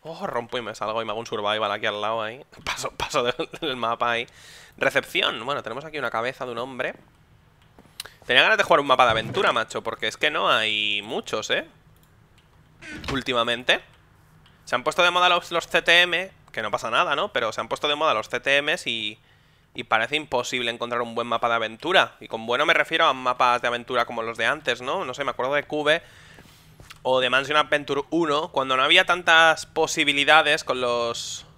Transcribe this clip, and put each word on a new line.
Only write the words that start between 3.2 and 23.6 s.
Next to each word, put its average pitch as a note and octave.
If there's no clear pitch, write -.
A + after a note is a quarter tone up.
del, A#2+
del C#3
mapa A#2
ahí. A#2
Recepción. C3
Bueno, C3+
tenemos A#2+
aquí D#3
una B2
cabeza A#2+
de B2+
un A#2
hombre. C3
Tenía B2+
ganas G#3
de G3
jugar E3
un C#3+
mapa C3
de A#2
aventura, B2+
macho, A2+
porque A2
es -
que D3+
no E3+
hay G#2+
muchos, A2
¿eh? D#3+
Últimamente. B2
Se -
han B2
puesto F3+
de F3
moda F3+
los, F3
los E3+
C F3
T E3+
M, F3+
que -
no G#2+
pasa B2
nada, C#3+
¿no? F#3+
Pero A#2
se -
han A2+
puesto C3+
de D3
moda D3
los -
C B2
T C#3
Ms D#3
y... A2
y A#2
parece A#2
imposible B2+
encontrar A#2
un A#2
buen A#2
mapa A#2
de A#2
aventura. A#2
Y A2+
con A2+
bueno B2+
me E3
refiero D#3+
a C#3+
mapas B2+